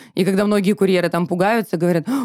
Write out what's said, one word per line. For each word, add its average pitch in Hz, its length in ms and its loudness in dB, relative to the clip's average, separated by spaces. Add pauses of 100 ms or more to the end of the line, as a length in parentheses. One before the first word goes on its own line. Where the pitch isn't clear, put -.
(160)
И - 80 0
когда 190 220 0
многие 208 280 2
курьеры 185 360 2
там 170 180 -2
пугаются, 196 480 0
говорят: 170 320 0 (160)